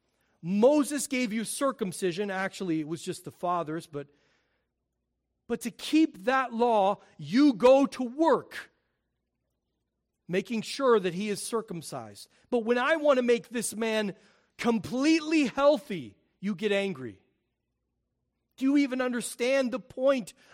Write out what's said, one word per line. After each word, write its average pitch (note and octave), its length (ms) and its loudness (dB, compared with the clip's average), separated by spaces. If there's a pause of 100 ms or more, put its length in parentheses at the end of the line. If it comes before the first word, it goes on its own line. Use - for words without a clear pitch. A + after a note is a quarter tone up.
(420)
Moses C#4 640 2
gave B3 260 -2
you A3 120 -4
circumcision." G3 840 -4
Actually, F#3 500 -4
it D3 80 -6
was D#3+ 140 -8
just - 220 -10
the - 60 -14
fathers, E3+ 560 -4
but, C#3+ 220 -12 (1400)
but A#3 160 -6
to A#3 80 -6
keep D4+ 540 0
that B3+ 300 0
law, A3 440 2 (200)
you A#3 340 4
go B3+ 320 6
to - 200 -4
work, B3+ 640 0 (1600)
making G3 340 -4
sure B3+ 360 2
that F3+ 140 -4
he G3+ 160 -6
is G3+ 140 -4
circumcised. D#3 840 -10 (200)
But A#3+ 160 -2
when A#3+ 140 0
I C#4+ 180 2
want D4 220 4
to B3+ 40 2
make A#3+ 280 0
this A3 260 -6
man A3 380 -2 (420)
completely D4 920 0
healthy, A3 720 0 (240)
you G3 140 -4
get G3+ 180 -2
angry. D#3+ 460 -4 (1400)
Do B3+ 80 -6
you C#4 140 4
even B3+ 240 0
understand B3+ 680 -2
the C4 80 -4
point B3+ 520 -2 (220)